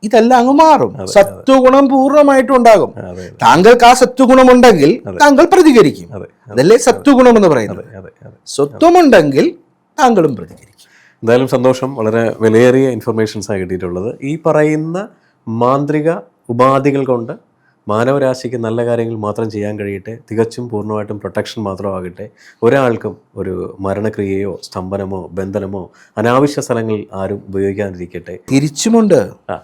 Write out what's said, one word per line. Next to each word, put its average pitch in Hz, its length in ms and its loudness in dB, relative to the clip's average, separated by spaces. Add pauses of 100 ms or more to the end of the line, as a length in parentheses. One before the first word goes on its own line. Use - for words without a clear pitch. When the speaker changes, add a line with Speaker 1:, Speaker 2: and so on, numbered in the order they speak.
Speaker 1:
ഇതെല്ലാം 233 360 2
അങ്ങ് 254 200 2
മാറും. 254 320 4
Speaker 2:
അതെ, 98 100 -12
അതെ. 92 120 -10
Speaker 1:
സത്വഗുണം 254 760 2
പൂർണ്ണമായിട്ടും 269 680 2
ഉണ്ടാകും. 220 380 4
Speaker 2:
അതെ, 101 140 -12
അതെ. 90 140 -14 (200)
Speaker 1:
താങ്കൾക്ക് 202 440 6
ആ - 20 6 (100)
സത്വഗുണം 262 520 4
ഉണ്ടെങ്കിൽ 208 380 6 (160)
Speaker 2:
അതെ. 101 160 -10
Speaker 1:
താങ്കൾ 285 300 4
പ്രതികരിക്കും. 240 640 4
Speaker 2:
അതെ, 95 120 -14
അതെ. - 260 -20
Speaker 1:
അതല്ലേ 156 240 4 (100)
സത്വഗുണം 247 520 4
എന്ന് 190 140 4
പറയുന്നത്. 104 360 -4
Speaker 2:
അതെ, 101 120 -20
അതെ, 95 100 -20 (160)
അതെ. - 80 -20 (220)
Speaker 1:
സത്വമുണ്ടെങ്കിൽ 190 920 2 (500)
താങ്കളും 208 420 2
പ്രതികരിക്കും. - 340 -20 (500)
Speaker 2:
എന്തായാലും 123 320 2
സന്തോഷം. 127 340 0 (100)
വളരെ 113 240 -2 (200)
വിലയേറിയ 123 440 2 (100)
ഇൻഫർമേഷൻസാണ് 107 640 -6
കിട്ടിയിട്ടുള്ളത്. 90 480 -8 (220)
ഈ - 20 -6 (120)
പറയുന്ന 156 520 -2 (500)
മാന്ത്രിക 143 640 -2 (440)
ഉപാധികൾ 135 580 0
കൊണ്ട് 120 220 -6 (580)
മാനവരാശിക്ക് 127 720 -2
നല്ല 113 220 -4
കാര്യങ്ങൾ 117 280 -4 (100)
മാത്രം 104 280 -6
ചെയ്യാൻ 104 260 -8
കഴിയട്ടെ, 101 340 -10 (160)
തികച്ചും 113 420 -6
പൂർണ്ണമായിട്ടും 107 500 -8
പ്രൊട്ടക്ഷൻ 101 460 -10
മാത്രമാകട്ടെ, 95 580 -10 (400)
ഒരാൾക്കും 123 480 0 (280)
ഒരു 92 120 -8 (320)
മരണക്രിയയോ 101 680 -6 (120)
സ്തംഭനമോ 95 560 -10 (160)
ബന്ധനമോ 98 460 -8 (360)
അനാവശ്യ 131 460 0
സ്ഥലങ്ങളിൽ 110 400 -6 (160)
ആരും 101 180 -8 (100)
ഉപയോഗിക്കാതിരിക്കട്ടെ. 95 840 -8 (160)
Speaker 1:
തിരിച്ചുമുണ്ട്. 165 680 0 (340)
Speaker 2:
ആ. 85 100 -10